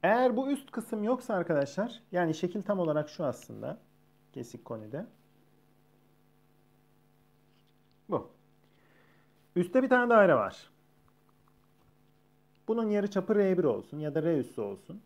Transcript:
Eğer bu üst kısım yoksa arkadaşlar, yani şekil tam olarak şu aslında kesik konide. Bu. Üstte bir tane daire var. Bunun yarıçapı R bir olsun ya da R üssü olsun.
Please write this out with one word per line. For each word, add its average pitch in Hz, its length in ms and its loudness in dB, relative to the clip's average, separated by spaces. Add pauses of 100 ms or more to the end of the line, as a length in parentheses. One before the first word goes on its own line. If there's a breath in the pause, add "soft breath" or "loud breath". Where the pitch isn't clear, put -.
Eğer 226 340 4
bu 269 140 -2
üst 277 200 -6
kısım 220 320 -6
yoksa 247 300 -2
arkadaşlar, 170 680 -2 (100)
yani 175 220 0
şekil 185 280 -4
tam 196 180 -2
olarak 151 300 0
şu - 140 -10
aslında 120 540 -8 (560)
kesik 123 320 -14
konide. 117 400 -12 (3000)
Bu. 180 200 -4 (1300 soft breath)
Üstte 180 280 2
bir 269 60 -2
tane 247 200 4
daire 202 260 8
var. 101 340 -2 (2000)
Bunun 226 220 0
yarıçapı 202 460 0
R 190 220 4
bir 180 60 2
olsun 143 360 -2
ya 151 160 -4
da 156 80 0
R 165 140 2
üssü - 240 -4
olsun. 101 440 -10